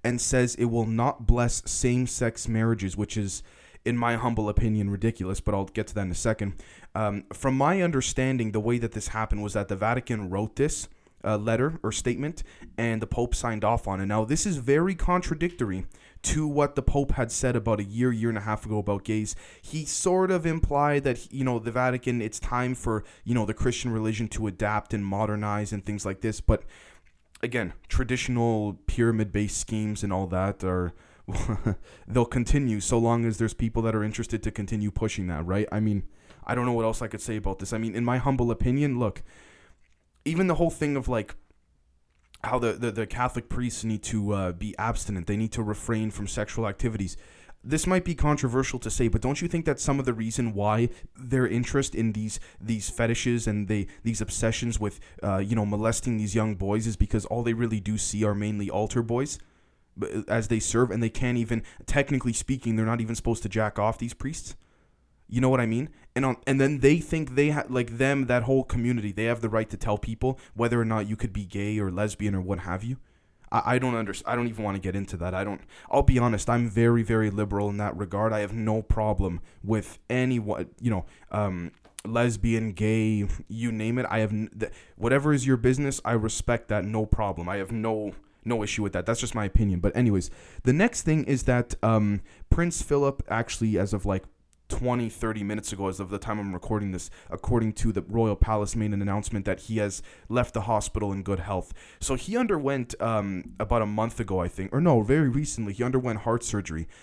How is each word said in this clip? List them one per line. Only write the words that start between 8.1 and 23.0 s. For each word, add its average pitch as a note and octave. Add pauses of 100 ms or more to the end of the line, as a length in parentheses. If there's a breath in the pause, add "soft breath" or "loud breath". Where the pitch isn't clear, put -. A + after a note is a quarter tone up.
the G#2+
way A#2+
that A#2
this -
happened A2
was G#2
that G2+
the G2
Vatican A2
wrote G2+
this, - (340 soft breath)
uh, G#2+
letter A#2
or A2
statement, C3 (340 loud breath)
and A2+
the A2
Pope A#2+
signed A2
off A2+
on F#2+
it. G2
Now, G#2+
this C#3
is F3+
very D3
contradictory E3+ (360 loud breath)
to D3+
what C#3+
the -
Pope C#3
had A#2
said B2
about G#2+
a G2+
year, A#2
year A#2
and A2
a G2
half G#2+
ago G#2+
about G2+
gays. G#2+ (260 loud breath)
He D#3
sort F#3
of F3
implied C#3+
that, B2
you C3+
know, B2
the A2
Vatican, B2+
it's A2
time B2
for, A2 (200 loud breath)